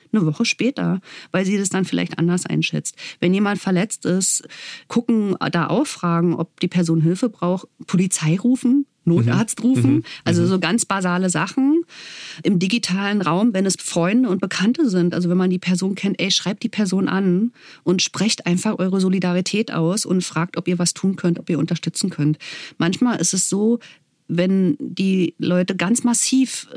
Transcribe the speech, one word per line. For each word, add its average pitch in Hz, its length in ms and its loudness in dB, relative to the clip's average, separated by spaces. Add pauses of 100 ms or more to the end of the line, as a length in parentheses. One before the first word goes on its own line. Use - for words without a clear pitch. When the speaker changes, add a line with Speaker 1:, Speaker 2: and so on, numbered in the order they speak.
(120)
Speaker 1:
eine 214 120 2
Woche 156 200 0
später, 190 560 -2 (320)
weil 185 120 0
sie 196 140 0
das 196 120 -2
dann 190 140 0
vielleicht 175 360 -2
anders 175 260 0
einschätzt. 156 480 -4 (240)
Wenn 180 160 2
jemand 202 260 0
verletzt 185 460 -2
ist, 185 380 -2 (420)
gucken, 220 480 0 (160)
da 165 180 0
auffragen, 170 640 0
ob - 260 -6
die 180 80 0
Person 165 320 0
Hilfe 185 300 0
braucht, 185 380 -4 (180)
Polizei 175 520 0
rufen, 262 460 2 (220)
Notarzt 170 540 2
Speaker 2:
Mhm. 226 100 -2
Speaker 1:
rufen, 247 240 4
Speaker 2:
Mhm. - 80 2 (220)
Speaker 1:
also 170 180 2
Speaker 2:
Mhm. 170 40 4
Speaker 1:
so 185 140 2
ganz 180 240 0
basale 185 460 0
Sachen. 262 540 0 (580)
Im 190 160 2
digitalen 190 640 0
Raum, 190 320 2
wenn 190 100 2
es 190 140 0
Freunde 208 500 2
und 185 140 0
Bekannte 226 480 2
sind, 180 240 2
also 180 160 0
wenn 180 80 2
man 185 100 2
die 185 100 0
Person 185 360 -2
kennt, 196 260 -4
ey, 190 100 -2
schreibt - 320 -2
die 233 60 -4
Person 190 400 0
an 190 440 2 (300)
und 180 200 2
sprecht - 440 -2
einfach 180 320 0
eure 190 220 0
Solidarität 185 720 0
aus 170 320 0
und 185 180 0
fragt, - 360 -4
ob - 100 -4
ihr 175 100 0
was 175 140 0
tun 190 240 -2
könnt, 175 220 0
ob - 100 -10
ihr 165 100 0
unterstützen 170 520 -2
könnt. 151 260 0 (400)
Manchmal 190 440 0
ist 165 120 0
es 190 160 -2
so, 220 300 2 (480)
wenn 185 540 2
die 190 560 0
Leute 185 400 0
ganz 190 260 0
massiv 254 640 0 (100)